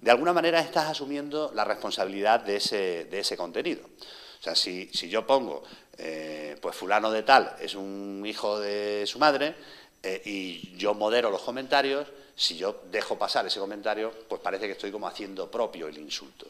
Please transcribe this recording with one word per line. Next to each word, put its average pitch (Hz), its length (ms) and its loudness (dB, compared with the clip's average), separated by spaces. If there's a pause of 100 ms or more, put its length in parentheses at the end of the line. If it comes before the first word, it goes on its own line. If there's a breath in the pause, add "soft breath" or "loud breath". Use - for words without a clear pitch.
de - 80 4
alguna 143 240 8
manera 165 280 6
estás 156 280 2
asumiendo 147 640 -4
la 107 100 2
responsabilidad 101 760 2
de 101 160 0
ese, 92 500 0
de 98 140 -4
ese - 180 -2
contenido. 113 460 -4 (560 loud breath)
O - 60 -18
sea, 82 100 -2
si, 92 380 -2
si 87 160 -4
yo 110 160 0
pongo, 113 380 2 (340 loud breath)
eh, 78 640 -8
pues 87 140 -4
fulano 104 340 2
de 110 140 2
tal 131 360 6
es - 140 -6
un 98 540 -6
hijo 104 320 -2
de 104 480 -2
su 120 100 -8
madre, 147 380 4 (480 loud breath)
eh, 95 200 -4
y 92 540 -8
yo 104 160 2
modero 107 380 4
los 95 100 -2
comentarios, 135 640 0 (280 loud breath)
si - 200 0
yo 95 360 -4
dejo 107 260 0
pasar 104 300 0
ese 98 120 -2
comentario, 107 540 -4 (160)
pues 95 100 -4
parece 98 280 -2
que 98 60 -4
estoy 101 180 -6
como 104 160 -6
haciendo 95 420 -8
propio 101 380 -2
el 76 100 -10
insulto. 73 520 -12